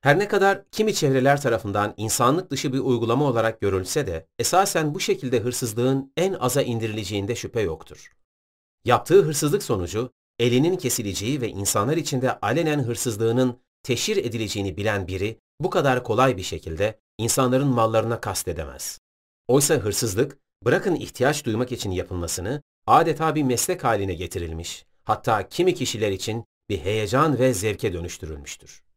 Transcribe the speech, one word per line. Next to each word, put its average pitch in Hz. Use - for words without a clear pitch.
Her 143
ne 208
kadar 196
kimi 214
çevreler 139
tarafından 107
insanlık 120
dışı -
bir 135
uygulama 120
olarak 113
görülse 95
de 82
esasen 170
bu 190
şekilde 127
hırsızlığın 123
en 185
aza 127
indirileceğinde 107
şüphe -
yoktur. -
Yaptığı 123
hırsızlık 156
sonucu 104
elinin 127
kesileceği 117
ve 113
insanlar 104
içinde 131
alenen 147
hırsızlığının 117
teşhir 202
edileceğini 107
bilen 101
biri 95
bu 156
kadar 135
kolay 117
bir 92
şekilde 85
insanların 127
mallarına 113
kastedemez. 78
Oysa 143
hırsızlık, 110
bırakın 170
ihtiyaç 127
duymak 117
için 104
yapılmasını, 90
adeta 143
bir 151
meslek 135
haline 101
getirilmiş, 82
hatta 110
kimi 180
kişiler 110
için 110
bir 98
heyecan 110
ve 131
zevke 104
dönüştürülmüştür. 78